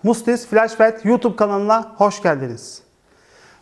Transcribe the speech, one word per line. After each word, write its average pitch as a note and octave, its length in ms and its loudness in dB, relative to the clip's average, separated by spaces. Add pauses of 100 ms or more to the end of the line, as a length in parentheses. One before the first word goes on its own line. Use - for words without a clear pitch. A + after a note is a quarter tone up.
Musti's A#3 420 0
Flashback A3 600 2
YouTube A3+ 300 0
kanalına G#3+ 640 0
hoş G3+ 240 0
geldiniz. C3 600 -4 (800)